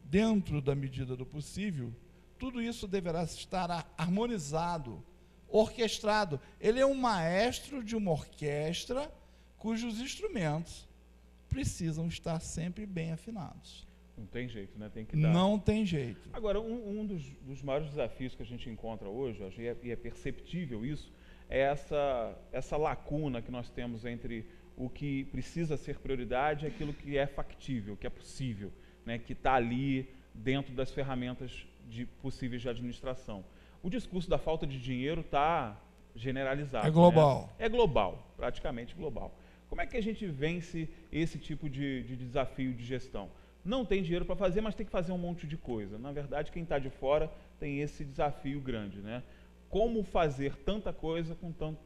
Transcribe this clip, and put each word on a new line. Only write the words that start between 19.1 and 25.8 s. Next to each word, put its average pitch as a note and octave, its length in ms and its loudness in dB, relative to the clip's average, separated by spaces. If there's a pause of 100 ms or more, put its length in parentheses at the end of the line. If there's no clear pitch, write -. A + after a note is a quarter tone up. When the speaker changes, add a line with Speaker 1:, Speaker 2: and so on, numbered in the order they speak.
Speaker 2:
hoje, A2+ 300 -4
Jorge, F#2+ 200 -8
e A#2 60 -4
é, A#2 160 -2
e A#2+ 80 -6
é A2+ 60 -2
perceptível B2 920 -6
isso, D3 260 -6 (380)
é B2+ 100 2
essa, C#3 800 2 (120)
essa D3 280 -2
lacuna C#3+ 640 0
que - 80 -10
nós B2 200 -6
temos A#2+ 360 -6
entre A#2 400 -6 (280)
o B2+ 140 -4
que C3+ 360 -2
precisa D3 520 -2
ser - 220 -6